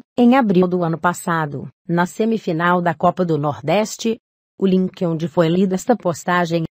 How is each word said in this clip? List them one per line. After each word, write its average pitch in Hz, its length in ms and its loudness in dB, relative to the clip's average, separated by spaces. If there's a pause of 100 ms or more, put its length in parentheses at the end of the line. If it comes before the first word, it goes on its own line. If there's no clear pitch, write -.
(160)
em 240 200 6
abril 190 320 4
do 180 160 -2
ano 165 140 -2
passado, 160 720 -4 (200)
na 175 180 0
semifinal 180 760 -2
da 175 140 0
Copa 180 320 0
do 165 100 0
Nordeste. 165 840 -2 (420)
O 190 80 2
link 185 360 0
onde 165 240 -2
foi 165 220 0
lida 185 240 0
esta 196 220 0
postagem 170 680 -2 (140)